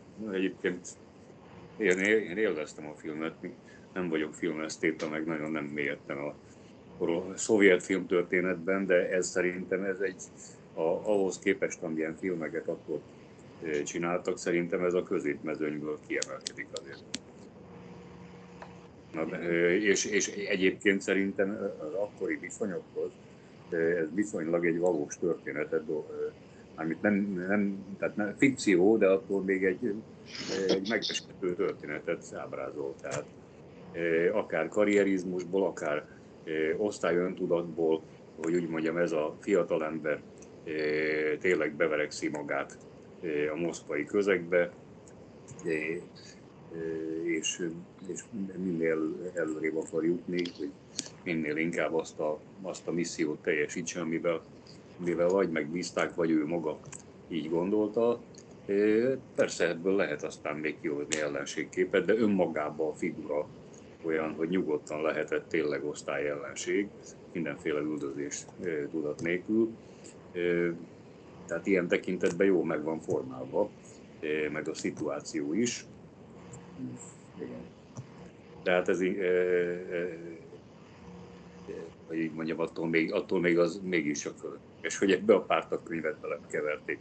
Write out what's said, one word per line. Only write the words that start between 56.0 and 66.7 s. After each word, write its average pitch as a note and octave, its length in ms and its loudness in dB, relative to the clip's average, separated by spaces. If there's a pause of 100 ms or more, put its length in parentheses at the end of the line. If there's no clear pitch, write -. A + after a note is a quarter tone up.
vagy E2 140 4
ő D#2 160 4
maga D#2 340 -2 (480)
így D#2 220 -4
gondolta. G#2+ 680 2 (460)
Ö, G#2+ 480 4 (220)
persze G2+ 320 2
ebből F2 280 2
lehet D2+ 280 0
aztán D2+ 320 -6
még D2+ 260 -2
kihozni D2 380 -2
ellenségképet, D2+ 840 0
de G2 100 4
önmagában D#2+ 760 2
a D2+ 60 -4
figura D2 520 -4 (560)
olyan, D#2+ 300 0
hogy E2 160 0
nyugodtan D#2 520 0
lehetett D2+ 480 0
tényleg D2 340 0
osztályellenség, C#2+ 1040 -2 (440)